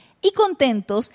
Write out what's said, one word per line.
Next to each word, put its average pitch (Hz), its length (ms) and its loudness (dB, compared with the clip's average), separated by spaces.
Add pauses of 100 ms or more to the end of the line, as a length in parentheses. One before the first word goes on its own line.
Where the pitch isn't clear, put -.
(220)
y 392 80 2
contentos 254 840 -2